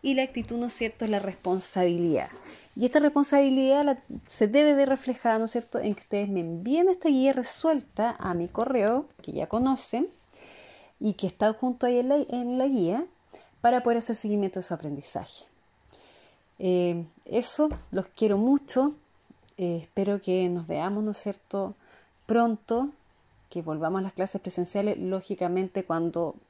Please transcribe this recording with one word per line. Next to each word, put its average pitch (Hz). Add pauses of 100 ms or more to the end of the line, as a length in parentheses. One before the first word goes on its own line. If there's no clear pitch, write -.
y 269
la 262
actitud, 240
¿no 240
es 233
cierto?, 226
es 214
la 208
responsabilidad. 180 (440)
Y 226
esta 247
responsabilidad 285
la, 269 (280)
se -
debe 294
ver 277
reflejada, 247
¿no 226
es 226
cierto?, 233
en 208
que -
ustedes 202
me 190
envíen 196
esta 370
guía 269
resuelta 247
a 190
mi 175
correo, 240 (140)
que -
ya -
conocen, 254 (920)
y 214
que -
está 214
junto 247
ahí 247
en 247
la, 277 (140)
en 247
la 262
guía, 240 (560)
para 240
poder 233
hacer 226
seguimiento 202
de 175
su -
aprendizaje. - (1120)
Eh, 175 (220)
eso, 269 (220)
los 185
quiero 208
mucho. 277 (640)
Eh, 170
espero 196
que 185
nos 175
veamos, 180
¿no 214
es 202
cierto?, 196 (500)
pronto, 233 (600)
que 170
volvamos 160
a -
las 190
clases 190
presenciales, 196
lógicamente 185
cuando 165 (160)